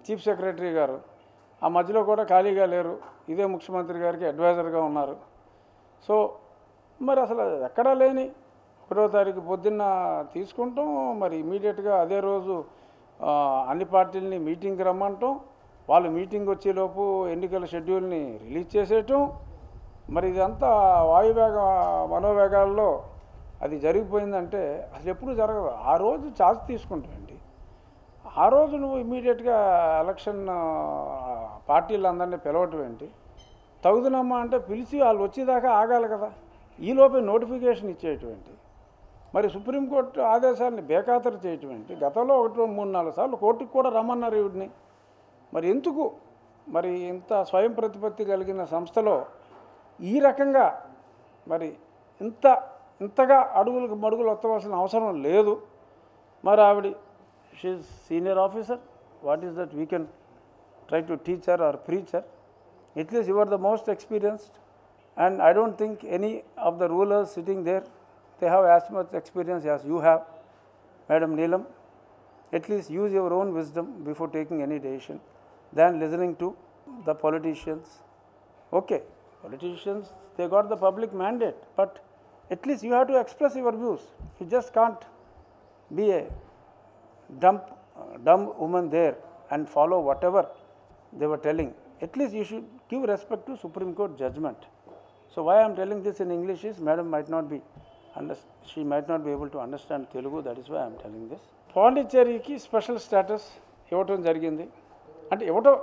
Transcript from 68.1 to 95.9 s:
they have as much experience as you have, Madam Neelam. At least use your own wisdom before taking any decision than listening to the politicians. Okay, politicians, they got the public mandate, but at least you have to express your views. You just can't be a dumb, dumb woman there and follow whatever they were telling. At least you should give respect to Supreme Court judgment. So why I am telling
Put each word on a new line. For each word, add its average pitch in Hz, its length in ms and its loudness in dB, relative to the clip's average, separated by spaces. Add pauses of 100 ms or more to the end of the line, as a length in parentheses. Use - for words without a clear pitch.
they 170 100 0
have 190 160 6
as 175 260 8
much 190 200 -6 (100)
experience 175 440 -6
as 143 240 -2
you 170 100 -2
have, 160 220 6 (880)
Madam 160 280 2
Neelam. 170 260 0 (880)
At - 180 -4
least 196 200 -4
use 196 220 -2
your 185 220 0
own 190 200 -2
wisdom 160 340 -6 (220)
before 151 200 -6
taking 156 360 -6
any 147 140 -6
decision 135 400 -12 (560)
than 165 240 6
listening 165 420 -2
to 180 120 -4 (520)
the 156 100 -2 (100)
politicians. 156 640 -4 (840)
Okay, 185 280 0 (440)
politicians, 175 580 -10 (340)
they 175 100 -2
got 202 220 4
the 214 160 -2
public 196 280 0
mandate, 202 480 -4 (160)
but 196 140 0 (600)
at 185 160 -8
least 247 160 -4
you 233 100 -2
have 254 140 4
to 262 160 2
express - 320 -2
your 254 160 -2
views. 220 320 -6 (360)
You 180 180 -12
just - 160 -4
can't 226 300 2 (920)
be 208 140 2
a 175 100 2 (1160)
dumb, 190 200 4 (640)
dumb 190 200 6 (140)
woman 170 300 -2
there 151 260 2 (360)
and 147 140 -4
follow 165 340 2 (100)
whatever 175 360 2 (760)
they 147 80 -2
were 151 200 -4
telling. 151 240 -2 (300)
At 165 160 -10
least 262 160 -2
you 214 100 -6
should 226 220 -12 (240)
give 262 140 -6
respect 208 460 -6
to 269 60 -10
Supreme 180 380 -10
Court 196 260 -4
judgment. 135 420 -6 (760)
So 165 80 -6
why 170 120 4
I 220 140 6
am 202 60 -6
telling 196 280 -6